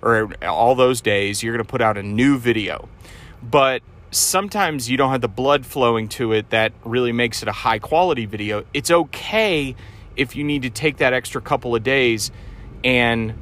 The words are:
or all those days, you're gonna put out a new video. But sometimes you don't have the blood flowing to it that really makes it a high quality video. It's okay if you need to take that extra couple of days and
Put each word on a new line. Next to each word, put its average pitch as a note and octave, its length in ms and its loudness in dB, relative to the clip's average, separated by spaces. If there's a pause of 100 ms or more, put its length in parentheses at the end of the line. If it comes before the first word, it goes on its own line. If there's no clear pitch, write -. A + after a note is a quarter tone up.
or A2 320 2 (100)
all G#2+ 320 2
those B2+ 240 4
days, G2+ 420 0
you're A#2 120 -4
gonna A#2 100 -2
put B2 160 -6
out A2 180 2
a G2 60 -10
new B2 340 2
video. A2 520 -2 (520)
But C3 400 2 (300)
sometimes F#3 760 -2
you B2+ 80 0
don't C3+ 140 4
have C3 100 0
the A#2+ 80 -2
blood B2+ 360 2
flowing A#2 440 0
to A2+ 240 -2
it G#2+ 160 0
that A2 240 2 (100)
really A#2+ 300 0
makes A#2 280 -2
it G#2+ 60 -6
a G#2 60 -4
high A2+ 260 0
quality D3+ 460 0
video. G#2 480 -4
It's C#3+ 180 -2
okay E3+ 880 0 (400)
if - 180 -2
you C#3+ 80 -6
need D3 200 -2
to B2+ 60 -4
take D3+ 280 -2
that C3 160 2
extra B2+ 260 -2
couple B2+ 340 -2
of A#2 80 0
days B2 500 2 (520)
and A#2 580 2